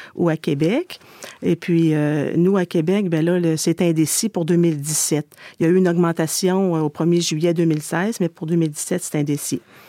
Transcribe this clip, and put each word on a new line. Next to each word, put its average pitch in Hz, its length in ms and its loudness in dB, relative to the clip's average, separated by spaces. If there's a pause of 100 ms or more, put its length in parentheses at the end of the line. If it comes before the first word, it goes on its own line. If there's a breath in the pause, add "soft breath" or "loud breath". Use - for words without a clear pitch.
(140 loud breath)
ou 170 160 0
à 160 80 0
Québec. 165 640 -2 (420 loud breath)
Et 180 140 0
puis, 165 400 2
euh, 151 420 0
nous, 185 180 4
à 180 120 0
Québec, 180 420 0
ben 160 160 0
là, 175 140 2
le, 165 180 0
c'est 165 240 0
indécis 170 480 2
pour 170 160 -4
deux 170 100 2
mille 170 240 2
dix-sept. 151 460 -2 (340 loud breath)
Il 165 60 2
y 160 40 4
a - 20 4
eu 185 40 4
une 185 140 4
augmentation, 175 880 0
euh, 160 60 0
au 151 80 0
premier 170 300 2
juillet 165 360 0
deux 170 100 2
mille 156 160 0
seize, 185 380 -4
mais 170 100 0
pour 165 160 -12
deux 170 120 0
mille 160 120 2
dix-sept, 175 340 -6
c'est - 140 -6
indécis. 147 420 -4 (300 loud breath)